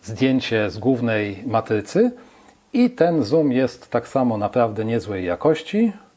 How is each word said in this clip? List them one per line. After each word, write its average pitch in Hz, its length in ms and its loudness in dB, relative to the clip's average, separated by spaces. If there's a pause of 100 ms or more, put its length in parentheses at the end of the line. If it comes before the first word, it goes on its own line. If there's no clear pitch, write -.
zdjęcie 113 680 0
z 104 80 -12
głównej 110 680 -2
matrycy 113 640 0 (600)
i 247 180 2
ten 165 340 2
zoom 143 280 2
jest 127 380 -2
tak 120 180 -4
samo 123 280 0
naprawdę 107 480 0
niezłej 107 400 -2
jakości. 160 680 0 (240)